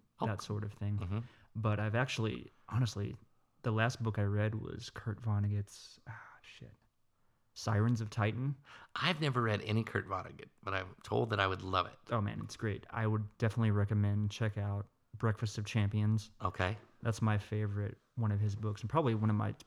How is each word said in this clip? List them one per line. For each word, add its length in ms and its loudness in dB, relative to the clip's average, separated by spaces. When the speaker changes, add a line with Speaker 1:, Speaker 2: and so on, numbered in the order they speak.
Speaker 1:
Oh, 60 -2
Speaker 2:
that 140 0
Speaker 1:
cool. 80 -10
Speaker 2:
sort 160 -2
of 100 -6
thing. 300 -2
Speaker 1:
Mm-hmm. 160 -2
Speaker 2:
But 220 2
I've 160 -2
actually, 560 -2
honestly, 460 0
the 100 0
last 300 2
book 160 -2
I 60 2
read 320 0
was 380 -8
Kurt 280 -8
Vonnegut's, 760 -2
ah, 40 -10
shit, 300 -20
Sirens 480 2
of 80 -4
Titan. 460 0
Speaker 1:
I've 260 0
never 220 2
read 220 2
any 180 2
Kurt 260 -2
Vonnegut, 400 -8
but 100 -4
I'm 140 -2
told 260 0
that 100 2
I 60 4
would 160 0
love 240 2
it. 80 -12
Speaker 2:
Oh, 100 0
man, 220 -4
it's 140 -10
great. 340 -4
I 140 -2
would 180 2
definitely 340 2
recommend 600 4
check 260 -2
out 300 -2
Breakfast 400 0
of 60 -4
Champions. 640 2
Speaker 1:
Okay. 320 0
Speaker 2:
That's 180 -2
my 160 4
favorite 600 -2
one 160 2
of 80 2
his 160 2
books, 260 -4
and 80 -4
probably 240 4
one 160 4
of 60 4
my, 180 0